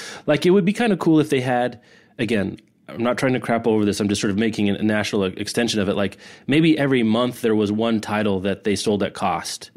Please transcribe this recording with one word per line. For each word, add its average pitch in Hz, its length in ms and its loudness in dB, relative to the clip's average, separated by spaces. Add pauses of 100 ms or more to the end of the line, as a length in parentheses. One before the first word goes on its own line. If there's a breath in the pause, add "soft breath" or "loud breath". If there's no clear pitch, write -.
(260 loud breath)
Like, 147 200 0
it 185 40 6
would 190 160 4
be 208 80 2
kinda 214 240 0
cool 160 240 4
if 151 80 -2
they 139 100 0
had, 123 400 -2 (400 soft breath)
again, 101 380 -2 (320)
I'm 76 120 -10
not 120 160 0
trying 135 160 0
to 113 60 -2
crap 117 260 -2
over 107 200 2
this. 101 160 0
I'm 104 80 0
just 98 100 0
sort 110 120 0
of 95 60 0
making 107 300 0
a 98 160 0
natural 107 400 0
extension 107 560 -2
of 95 80 0
it. 98 80 0
Like, 98 220 -2 (280 loud breath)
maybe 156 320 4
every 135 260 2
month 117 380 0
there 110 140 2
was 104 160 2
one 110 300 0
title 104 400 -2
that 98 240 -4
they 101 100 2
sold 101 260 0
at 98 120 -4
cost - 640 -6